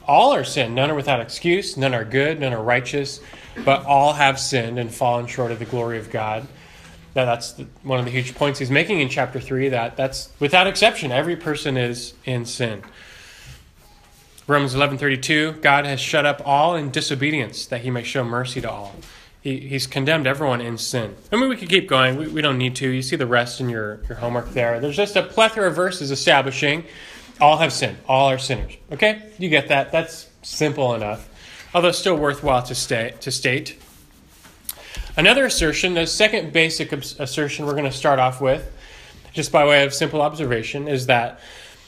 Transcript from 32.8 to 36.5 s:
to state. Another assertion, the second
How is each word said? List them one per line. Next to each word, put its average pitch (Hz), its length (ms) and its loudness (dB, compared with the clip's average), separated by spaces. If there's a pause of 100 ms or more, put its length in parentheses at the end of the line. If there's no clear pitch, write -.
to 131 120 -6
state. 135 460 -4 (1400)
Another 233 280 6
assertion, 175 500 0
the 165 120 0
second 202 460 0